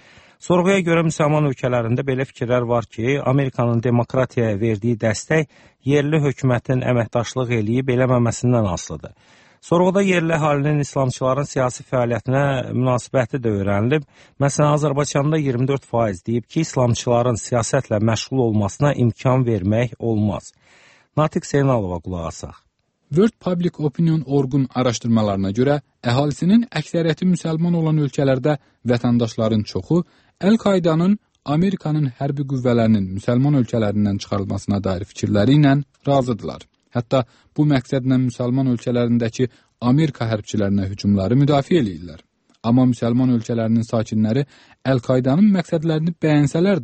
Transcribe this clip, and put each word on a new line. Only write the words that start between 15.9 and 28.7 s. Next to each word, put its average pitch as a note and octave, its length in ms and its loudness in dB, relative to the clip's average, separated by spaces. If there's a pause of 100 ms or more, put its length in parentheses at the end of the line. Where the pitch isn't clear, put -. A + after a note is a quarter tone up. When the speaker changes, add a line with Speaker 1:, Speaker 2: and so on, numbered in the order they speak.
Speaker 1:
deyib A#2 200 -4
ki, D#3+ 160 -4
islamçıların A#2+ 720 0
siyasətlə A#2 640 -2
məşğul A2+ 460 -2
olmasına G#2+ 480 0
imkan B2+ 500 0
vermək A2+ 560 -2
olmaz. G#2+ 540 -2 (640)
Natiq D#3 340 0
Zeynalova A#2 480 0
qulaq E2+ 320 -8
asaq. - 240 -16 (560)
Speaker 2:
World G3 280 2
Public F3 400 -4
Opinion D#3+ 460 0
org-un C3+ 460 0
araşdırmalarına A2 800 0
görə C3 300 0 (220)
əhalinin D3+ 680 2
əksəriyyəti E3 560 -2
müsəlman E3+ 480 0
olan D#3 300 0
ölkələrdə C3+ 500 0 (320)